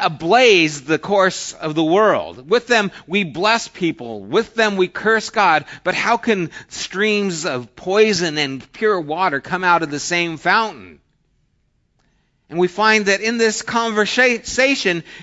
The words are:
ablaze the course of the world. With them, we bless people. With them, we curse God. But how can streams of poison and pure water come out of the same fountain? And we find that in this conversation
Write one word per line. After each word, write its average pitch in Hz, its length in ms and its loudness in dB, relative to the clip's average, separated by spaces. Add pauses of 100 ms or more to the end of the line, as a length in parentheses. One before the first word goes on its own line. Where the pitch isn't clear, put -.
ablaze 170 800 4
the 147 180 0
course 190 540 0
of 156 220 -6
the 165 80 2
world. 147 680 2
With 233 180 0
them, 214 240 0 (160)
we 196 160 -2
bless 196 460 -2
people. 117 520 -6
With 143 320 -4
them, 214 220 0
we 185 140 0
curse 214 400 -2
God. 170 340 2 (220)
But 175 100 0
how 226 220 0
can 190 320 -2 (180)
streams 196 800 -4
of 127 300 -6
poison 180 640 2
and 135 360 -6
pure 214 260 0
water 156 400 -2
come 180 240 -6
out 175 180 4
of 147 100 -4
the 143 80 -6
same 170 360 -4
fountain? 160 640 -2 (1500)
And 165 100 -6
we 180 80 4
find 214 380 2
that 196 160 0
in 233 160 -2
this 226 240 0
conversation 226 1400 0 (180)